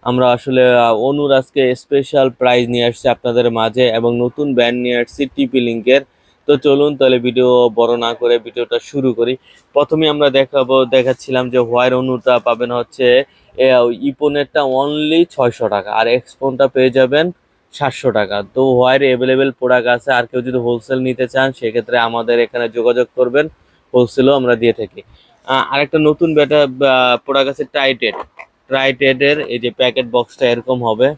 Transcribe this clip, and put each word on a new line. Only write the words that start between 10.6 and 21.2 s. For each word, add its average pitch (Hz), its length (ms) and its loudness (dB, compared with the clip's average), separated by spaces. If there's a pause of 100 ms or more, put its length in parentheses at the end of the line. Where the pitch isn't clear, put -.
দেখাচ্ছিলাম 127 640 -2
যে 123 80 -2
হোয়াইট 123 360 2
অনুটা 127 460 0
পাবেন 120 320 -2
হচ্ছে, 123 520 0 (340)
এ, 131 120 2 (320)
ইপনেরটা 143 600 -2
only 151 680 0
ছয়শো 120 400 -2
টাকা 101 220 -4
আর 113 160 0
এক্সপনটা 131 600 -2
পেয়ে 131 220 0
যাবেন 135 420 0 (400)
সাতশো 135 400 -4
টাকা। 101 320 -4 (100)
তো 131 200 2
হোয়াইট 127 280 2
অ্যাভেলেবেল 131 500 0
প্রোডাক্ট 123 360 0
আছে, 123 240 -2
আর 120 140 2
কেউ 127 160 -6
যদি 127 160 -4
হোলসেল 120 420 -2
নিতে 127 280 -2